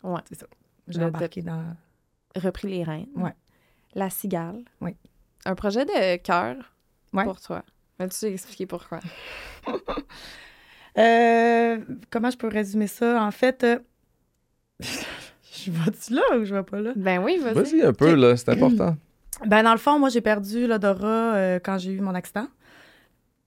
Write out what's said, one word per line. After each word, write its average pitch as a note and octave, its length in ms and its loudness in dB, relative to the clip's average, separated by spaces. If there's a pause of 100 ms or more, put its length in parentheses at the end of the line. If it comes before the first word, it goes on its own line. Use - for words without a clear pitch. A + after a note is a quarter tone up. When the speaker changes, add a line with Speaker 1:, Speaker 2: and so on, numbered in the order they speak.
Speaker 1:
Ouais. F3+ 260 -6
Speaker 2:
C'est E3+ 120 -20
ça. - 60 -20 (420)
J'ai E3+ 120 -6
Speaker 1:
Là, E3+ 60 0
Speaker 2:
embarqué E3 360 -6
Speaker 1:
t'as E3 100 -10
Speaker 2:
dans E3 240 -10 (680)
Speaker 1:
repris F#3+ 260 -4
les F3+ 160 -6
rênes. D#3+ 220 -8 (100)
Speaker 2:
Ouais. F3 180 -6 (600)
Speaker 1:
La F#3+ 160 -4
Cigale. F#3 520 -6 (200)
Speaker 2:
Oui. F3+ 120 -8 (520)
Speaker 1:
Un F#3+ 80 -2
projet G#3+ 320 -2
de F#3+ 320 0
cœur G3 380 -2 (580)
Speaker 2:
Ouais. G3 100 0
Speaker 1:
pour F#3+ 160 -8
toi. - 220 -10 (360)
Vas-tu F#3 280 -6
expliquer F#3+ 400 -8
pourquoi ? E3+ 340 -12 (640)
Speaker 2:
<laughs> C4+ 40 -10 (1300)
Euh, A#3 840 4 (320)
comment A#3+ 200 -2
je B3 60 -4
peux A#3 120 -8
résumer G#3 380 -2
ça ? A#3 380 0
En G#3 80 0
fait, B3+ 320 0
euh, A#3+ 140 4 (600)
<laughs> - 420 -20
je - 880 -12
vais-tu E3 440 -4
là E4+ 80 2 (160)
ou A3 60 -2
je G3 100 -4
vais G3 80 -2
pas G3+ 180 -8
là ? A3+ 140 -4
Speaker 1:
Ben F#3+ 240 0
oui, D4+ 240 0
vas-y. A3+ 120 -2
Speaker 3:
Vas-y D4 280 2
un - 100 6
peu, D#3 200 6
Speaker 2:
Ok. D3+ 60 6
Speaker 3:
là, B2 180 6
c'est - 140 -6
important. G#3 500 4
Speaker 2:
<clears throat> - 60 -20 (400)
Ben, G#3+ 180 6
dans A3+ 80 6
le A3+ 60 2
fond, D4 200 4
moi, C4+ 120 4
j'ai A#3+ 100 0
perdu G#3+ 480 0
l'odorat, G#3+ 640 0
euh, F#3 240 2
quand F#3+ 180 -4
j'ai F#3 140 -6
eu F#3+ 100 -6
mon F#3+ 140 -2
accident. G3+ 320 -6 (1000)